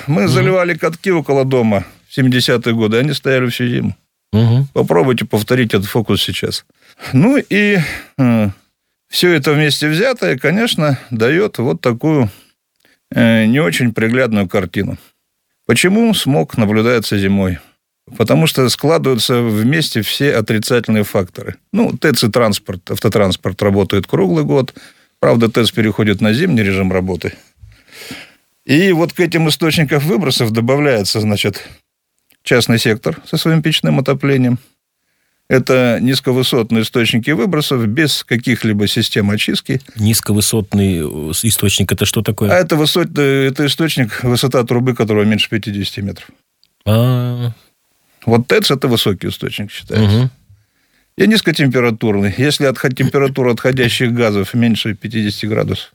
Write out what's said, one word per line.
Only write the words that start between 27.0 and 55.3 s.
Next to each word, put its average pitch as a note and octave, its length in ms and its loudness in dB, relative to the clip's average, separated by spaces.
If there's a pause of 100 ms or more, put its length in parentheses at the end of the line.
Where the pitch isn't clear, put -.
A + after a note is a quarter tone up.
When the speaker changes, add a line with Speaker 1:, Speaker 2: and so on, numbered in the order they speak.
Speaker 1:
И E3+ 280 2
вот E3 200 -2
к - 60 -6
этим E3 300 0
источникам D3+ 500 0
выбросов C#3 520 -2
добавляется, A#2 720 0
значит, G#2+ 460 -2 (760)
частный A#2+ 360 2
сектор - 460 -2
со - 120 -4
своим D#3+ 240 0
печным D#3 380 0
отоплением. C3 600 0 (920)
Это B2+ 520 2
низковысотные B2 840 0
источники A2+ 480 0
выбросов D3+ 560 0
без C#3 360 -2
каких-либо A2 640 -2
систем G#2 420 0
очистки. C3+ 520 -2 (160)
Speaker 2:
Низковысотный, G#2 1040 0 (280)
э, D#2 40 -6
с-, - 120 -6
источник — - 460 0
это G2 140 0
что A2 160 -2
такое? G#2+ 280 -2
Speaker 1:
А - 60 4
это F3 220 2
высот-, E3 400 0
э, C#3 320 2
это C#3 160 -2
источник, C#3+ 580 -2
высота B2+ 400 2
трубы, B2 320 0
которая G#2+ 300 2
меньше G#2+ 240 0
пятидесяти G2+ 500 -6
метров. G2 300 -8 (560)
Speaker 2:
А. B2 640 0 (760)
Speaker 1:
Вот A#2 220 2
тэц G3+ 240 2
это C#3 160 -2
высокий A2 400 -2
источник - 440 -8
считается. G#2+ 460 0
Speaker 2:
Мгм. B2+ 120 2 (880)
Speaker 1:
И G3 100 4
низкотемпературный. A#2+ 1080 0
Если C#3+ 280 0
отход-, C3 300 0
температура C3+ 560 0
отходящих B2 640 0
газов G#2 400 0
меньше A#2 420 0
пятидесяти G#2+ 500 -4